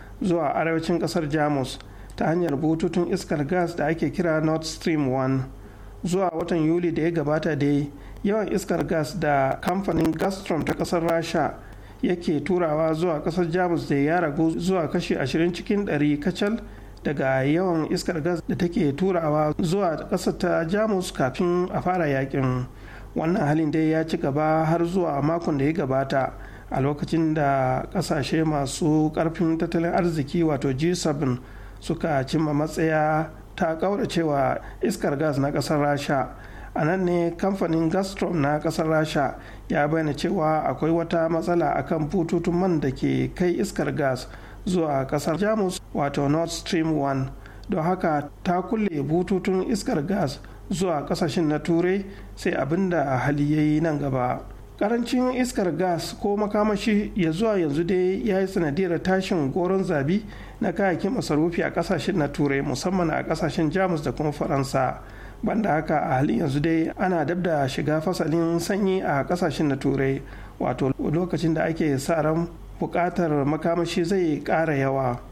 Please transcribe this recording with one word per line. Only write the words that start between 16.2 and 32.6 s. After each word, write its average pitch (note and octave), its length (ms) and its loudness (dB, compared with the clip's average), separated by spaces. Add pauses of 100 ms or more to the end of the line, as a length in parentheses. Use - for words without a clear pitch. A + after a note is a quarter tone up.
daga C3+ 420 0
yawan E3 460 2
iskar F3 320 -2
gas E3+ 240 0
da F#3+ 80 -2
take E3+ 400 2
turawa D#3 640 2
zuwa F3+ 480 0
ƙasar F#3 300 0
ta E3 260 2
Jamus G3 480 0
kafin F3 580 0
a D3+ 120 -2
fara F3+ 260 0
yakin. C3+ 560 0 (500)
Wannan D#3+ 320 2
halin D#3 240 2
dai D#3+ 200 2
ya D#3+ 120 2
ci E3 140 -2
gaba D#3 480 2
har E3 200 2
zuwa E3+ 360 0
makon E3 380 2
da C3+ 60 2
ya D3+ 60 4
gabata, C3+ 600 0 (400)
a C#3 100 0
lokacin D#3 540 0
da C3+ 480 2 (100)
ƙasashe D#3+ 500 0
masu D3+ 720 2
ƙarfin E3 460 2
tattalin E3+ 340 0
arziki E3+ 500 0
wato C#3+ 320 2
G E3 200 2
seven C#3+ 440 0 (400)
suka D3+ 460 -2
cimma D3+ 280 0
matsaya D#3 760 2 (260)